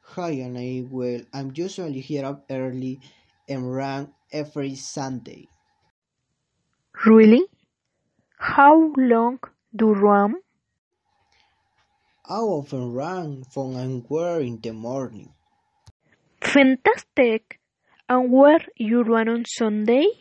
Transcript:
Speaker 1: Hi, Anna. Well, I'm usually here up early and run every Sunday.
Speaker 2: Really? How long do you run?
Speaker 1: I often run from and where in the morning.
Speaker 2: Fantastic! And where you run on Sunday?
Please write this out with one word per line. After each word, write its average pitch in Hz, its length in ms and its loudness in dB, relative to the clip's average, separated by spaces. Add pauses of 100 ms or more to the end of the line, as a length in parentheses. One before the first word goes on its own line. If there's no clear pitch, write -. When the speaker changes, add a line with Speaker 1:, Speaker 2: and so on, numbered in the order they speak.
(140)
Speaker 1:
Hi, 175 180 -8
Anna. 127 580 -10
Well, 123 300 -6 (120)
I'm 139 220 -10
usually 165 460 -10
here 139 240 -8
up 139 260 -10
early 131 500 -8 (480)
and 127 260 -8
run 139 380 -8 (180)
every 147 460 -8
Sunday. - 720 -12 (1600)
Speaker 2:
Really? 220 400 8 (960)
How 302 580 6
long 240 440 2 (340)
do 220 140 2
you 214 60 4
run? 202 420 4 (1900)
Speaker 1:
I 180 100 -8
often 143 560 -4
run 147 520 -8
from 131 320 -10
and 127 320 -8
where 170 320 -4
in 120 200 -6
the 113 120 -10
morning. 113 600 -10 (1080)
Speaker 2:
Fantastic! 262 1160 0 (500)
And 254 220 0
where 285 340 6 (120)
you 233 260 0
run 226 260 0
on 233 180 -4
Sunday? 220 600 0 (140)